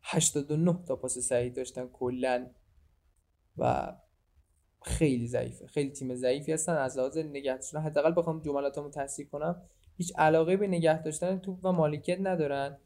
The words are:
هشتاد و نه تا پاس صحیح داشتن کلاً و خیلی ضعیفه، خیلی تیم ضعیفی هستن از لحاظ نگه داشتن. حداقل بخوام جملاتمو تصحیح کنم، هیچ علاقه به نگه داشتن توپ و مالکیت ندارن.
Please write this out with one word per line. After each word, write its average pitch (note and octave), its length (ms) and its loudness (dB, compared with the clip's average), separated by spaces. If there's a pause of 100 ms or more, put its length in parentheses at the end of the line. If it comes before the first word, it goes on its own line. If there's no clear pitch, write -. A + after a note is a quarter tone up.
هشتاد D3 480 0
و D3+ 60 2
نه F3 300 4
تا C3 100 -2
پاس B2+ 220 -6
صحیح B2 340 0
داشتن B2+ 400 -8
کلاً B2+ 540 -2 (1120)
و C3 340 0 (880)
خیلی C3 440 0
ضعیفه، A#2+ 400 -6
خیلی C#3+ 240 -4
تیم C3 240 -8
ضعیفی C3+ 380 0
هستن D#3+ 240 0
از C3 220 0
لحاظ C#3 200 0
نگه C#3+ 380 -4
داشتن. D3+ 240 -8
حداقل D#3 360 2
بخوام E3 260 0
جملاتمو C#3+ 480 -2
تصحیح C#3+ 380 -8
کنم، D#3+ 340 -4 (340)
هیچ E3+ 220 -6
علاقه D#3+ 380 6
به G3+ 100 2
نگه E3 360 4
داشتن F3 360 -2
توپ F#3 260 -10
و F#3 80 2
مالکیت D#3+ 480 2
ندارن. C#3+ 640 0